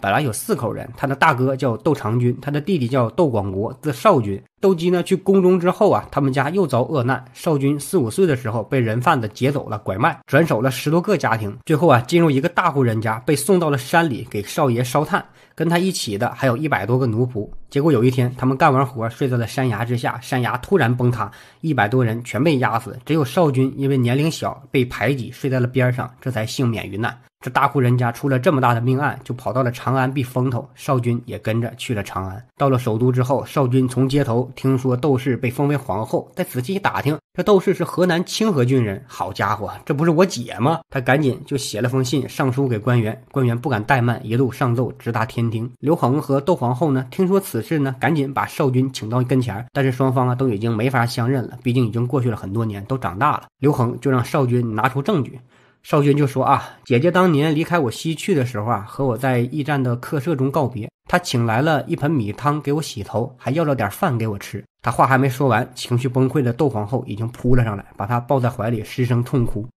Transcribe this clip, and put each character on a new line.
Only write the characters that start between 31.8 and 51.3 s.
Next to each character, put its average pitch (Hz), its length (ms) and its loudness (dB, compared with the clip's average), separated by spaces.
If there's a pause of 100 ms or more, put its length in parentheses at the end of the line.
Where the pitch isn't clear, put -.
了 101 80 -4
长 95 260 -8
安。 98 160 -12 (120)
到 143 120 2
了 127 120 2
首 110 180 0
都 123 140 2
之 127 100 2
后， 127 240 0
少 147 180 0
君 127 220 2
从 127 220 0
街 135 160 2
头 120 320 -2
听 135 200 0
说 123 200 0
窦 131 200 2
氏 127 200 0
被 - 120 -2
封 143 200 -2
为 143 80 0
皇 104 280 -4
后， 135 300 -4
再 - 80 -6
仔 127 180 -6
细 127 140 -4
一 196 60 -4
打 110 200 -2
听， 139 160 0 (180)
这 180 100 -4
窦 202 160 6
氏 190 120 0
是 175 120 0
河 - 200 -2
南 175 200 0
清 220 280 0
河 135 120 2
郡 127 200 2
人。 98 220 -6
好 - 260 -8
家 104 220 -2
伙， 101 160 -8 (160)
这 156 80 -2
不 143 100 0
是 170 60 4
我 170 160 4
姐 - 320 -8
吗？ 143 220 2 (100)
他 139 100 -4
赶 131 220 2
紧 123 240 0
就 143 100 -4
写 110 240 -6
了 120 80 0
封 131 160 0
信 123 240 -2
上 131 240 -2
书 139 140 0
给 120 100 0
官 120 240 2
员， 110 160 -2 (140)
官 131 160 0
员 117 100 0
不 120 120 -4
敢 160 160 -2
怠 135 180 2
慢， 117 220 0
一 110 100 -4
路 127 160 2
上 120 240 0
奏 120 240 -2
直 - 140 -6
达 113 120 -2
天 117 240 -4
听。 113 300 -6
刘 156 160 0
恒 139 260 0
和 139 200 0
窦 139 160 0
皇 123 180 -2
后 151 160 0
呢， 131 180 0
听 180 200 0
说 196 100 4
此 190 240 -4
事 165 160 -2
呢， 135 220 0
赶 135 120 2
紧 139 220 -2
把 101 120 0
少 147 220 -2
君 131 240 2
请 107 160 -8
到 123 140 0
跟 131 180 2
前 120 140 -2
儿， 107 180 -8
但 139 120 0
是 131 80 2
双 131 200 0
方 127 140 2
啊 123 80 2
都 131 140 0
已 104 100 -2
经 113 180 -2
没 120 140 0
法 123 160 2
相 117 240 -2